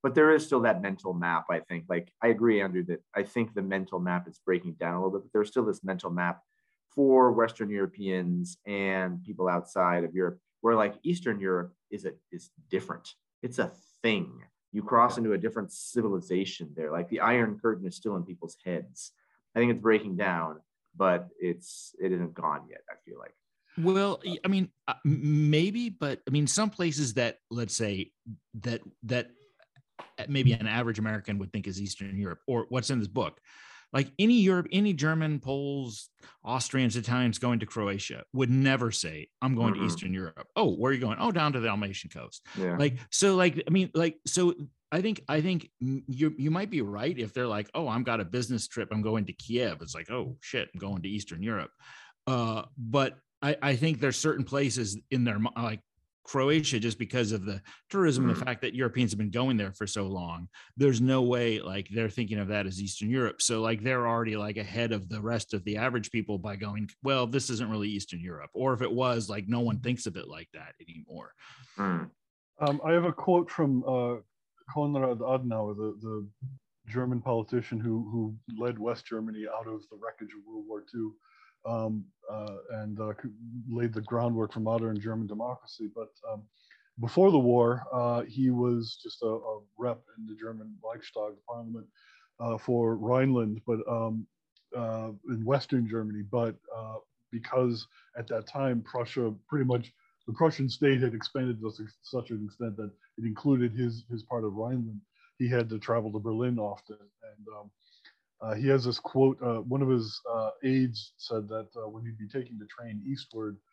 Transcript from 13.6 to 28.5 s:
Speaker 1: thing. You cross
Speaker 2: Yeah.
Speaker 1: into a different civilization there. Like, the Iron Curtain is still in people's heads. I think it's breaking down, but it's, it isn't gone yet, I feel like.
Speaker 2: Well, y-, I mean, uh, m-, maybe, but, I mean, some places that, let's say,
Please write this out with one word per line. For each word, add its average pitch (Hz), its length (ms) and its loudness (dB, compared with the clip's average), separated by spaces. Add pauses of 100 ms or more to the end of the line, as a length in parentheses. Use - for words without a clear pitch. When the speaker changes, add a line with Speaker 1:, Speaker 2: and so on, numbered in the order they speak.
Speaker 1:
thing. 92 380 0 (320)
You 104 100 -4
cross 120 340 4
Speaker 2:
Yeah. 117 80 0
Speaker 1:
into 107 100 2
a 92 40 2
different 104 340 -4
civilization 92 1040 -2
there. 78 140 -4
Like, 87 180 -4
the - 120 -4
Iron 113 400 2
Curtain 98 260 0
is 90 100 -8
still 101 200 -4
in 87 80 -4
people's 85 400 -12
heads. - 480 -8 (420)
I 117 40 0
think 120 140 6
it's 101 80 -2
breaking 107 360 4
down, 85 440 -2 (360)
but 90 320 2 (100)
it's, - 600 -6
it 92 120 0
isn't 87 220 -2
gone 76 340 -4
yet, - 120 -18 (100)
I - 40 -16 (100)
feel - 140 -18
like. - 160 -18 (440)
Speaker 2:
Well, 190 460 2
y-, 180 200 -4
I 190 40 2
mean, 190 220 2 (180)
uh, 131 60 -2 (100)
m-, 147 460 4
maybe, 202 380 4
but, 147 380 -4
I 131 40 -4
mean, 147 160 4
some 214 240 2
places 147 440 0
that, 117 240 2 (120)
let's 117 240 -4
say, 101 380 -2 (480)